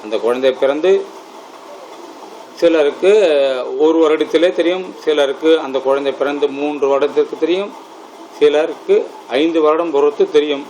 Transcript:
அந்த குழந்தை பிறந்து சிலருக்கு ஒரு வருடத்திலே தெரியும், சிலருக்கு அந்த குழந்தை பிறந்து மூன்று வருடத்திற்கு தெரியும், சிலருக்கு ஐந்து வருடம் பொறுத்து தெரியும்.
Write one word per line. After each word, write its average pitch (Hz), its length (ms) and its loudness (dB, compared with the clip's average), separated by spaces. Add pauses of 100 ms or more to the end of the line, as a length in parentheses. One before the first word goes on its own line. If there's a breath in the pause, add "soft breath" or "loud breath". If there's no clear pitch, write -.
அந்த 107 140 -6
குழந்தை 123 340 0
பிறந்து 156 540 0 (1500)
சிலருக்கு 165 560 2 (680)
ஒரு 156 220 4
வருடத்திலே 156 540 2
தெரியும், 180 500 -2
சிலருக்கு 151 560 2
அந்த 135 200 -4
குழந்தை 135 320 0
பிறந்து 143 360 -2
மூன்று 143 400 -4
வருடத்திற்கு 139 500 0
தெரியும், 180 340 -2 (680)
சிலருக்கு 151 680 0 (220)
ஐந்து 160 320 0
வருடம் 160 300 0
பொறுத்து 147 400 0
தெரியும். 147 380 0